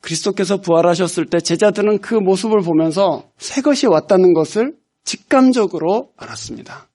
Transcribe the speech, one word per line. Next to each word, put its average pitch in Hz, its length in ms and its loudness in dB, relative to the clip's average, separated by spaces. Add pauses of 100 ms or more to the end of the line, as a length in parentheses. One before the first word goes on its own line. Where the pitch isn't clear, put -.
그리스도께서 190 580 -4
부활하셨을 170 640 0
때 170 140 0
제자들은 208 600 0
그 233 140 -6
모습을 208 460 0
보면서 165 760 0
새 - 240 -8
것이 285 240 2
왔다는 180 480 4
것을 208 400 -2 (300)
직감적으로 233 1120 0
알았습니다. - 760 -18